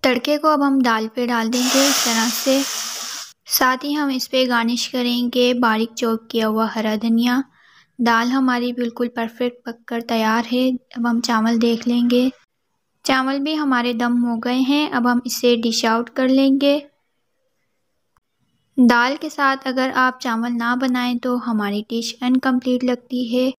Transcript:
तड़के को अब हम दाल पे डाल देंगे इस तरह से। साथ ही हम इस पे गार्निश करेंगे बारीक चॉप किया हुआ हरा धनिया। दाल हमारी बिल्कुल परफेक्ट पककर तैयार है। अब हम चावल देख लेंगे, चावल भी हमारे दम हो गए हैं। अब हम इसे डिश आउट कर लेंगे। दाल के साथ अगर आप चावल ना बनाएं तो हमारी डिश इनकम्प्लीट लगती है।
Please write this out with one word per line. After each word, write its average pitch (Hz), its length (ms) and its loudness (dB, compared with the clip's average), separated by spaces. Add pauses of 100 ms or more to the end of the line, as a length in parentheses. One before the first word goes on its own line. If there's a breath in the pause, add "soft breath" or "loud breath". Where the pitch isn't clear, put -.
तड़के 262 340 0
को 302 120 0
अब 294 140 2
हम 269 200 2
दाल 220 260 0
पे 247 180 -4
डाल 226 220 -2
देंगे 254 400 2
इस - 160 0
तरह 226 240 0
से। 269 320 0 (880)
साथ 262 340 0
ही 294 80 -4
हम 294 180 0
इस 254 160 -4
पे 262 200 0
गार्निश 240 400 0
करेंगे 247 720 0
बारीक 226 380 0
चॉप 226 360 -2
किया 226 160 0
हुआ 220 200 0
हरा 220 320 -2
धनिया। 233 440 2 (560 soft breath)
दाल 233 300 2
हमारी 247 440 0
बिल्कुल 240 360 -4
परफेक्ट 240 580 -6
पककर 233 340 -8
तैयार 226 440 0
है। 254 260 0 (260)
अब 233 100 -2
हम 233 140 0
चावल 226 380 2
देख 233 300 2
लेंगे, 240 420 2 (760)
चावल 269 340 0
भी 285 160 -4
हमारे 254 400 0
दम 240 260 0
हो 240 160 -2
गए 247 260 -2
हैं। 294 280 0
अब 240 160 0
हम 247 200 2
इसे 240 300 2
डिश 233 280 -2
आउट 233 240 0
कर 262 200 -2
लेंगे। 277 480 4 (2000)
दाल 254 380 4
के 311 140 -8
साथ 269 360 -2
अगर 262 320 -2
आप 254 240 2
चावल 240 300 -2
ना 233 240 -2
बनाएं 247 420 0
तो 247 180 -2
हमारी 208 440 -2 (100)
डिश 233 320 -6
इनकम्प्लीट 254 640 0
लगती 247 440 -4
है। 254 300 0